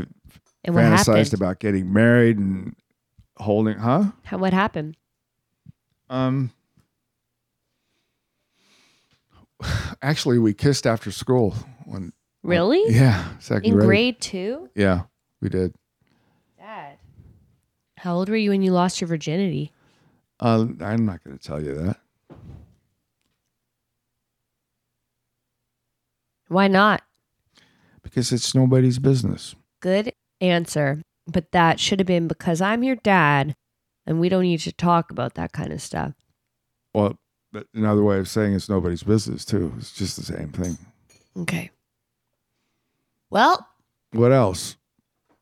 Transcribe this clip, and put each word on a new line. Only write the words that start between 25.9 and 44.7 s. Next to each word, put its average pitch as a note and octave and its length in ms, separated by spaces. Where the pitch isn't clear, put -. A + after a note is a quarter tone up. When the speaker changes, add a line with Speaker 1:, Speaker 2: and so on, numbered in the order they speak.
Speaker 1:
Why F#3+ 200
not? G3 340
Speaker 2:
Because - 300
it's A#2+ 220
nobody's B2+ 460
business. B2+ 560
Speaker 1:
Good G3 340
answer. D#3+ 600
But E3+ 280
that E3+ 260
should G3 200
have F#3 80
been, E3+ 200
"Because D#3+ 340
I'm A3 220
your C4 140
dad D3 580
and D#3+ 140
we E3+ 80
don't F#3 160
need F3 180
to E3+ 120
talk E3+ 360
about B2 260
that E2+ 180
kind - 180
of - 100
stuff." D#2+ 320
Speaker 2:
Well, G2+ 240
but G#2 220
another G#2+ 300
way G2+ 160
of F#2 80
saying G#2 260
it's F#2+ 140
nobody's F2 360
business, G#2 420
too. F#2 320
It's - 160
just - 240
the - 60
same D#2 260
thing. F2 280
Speaker 1:
Okay. F3 340
Well. C4 380
Speaker 2:
What A#2 200
else? A2 460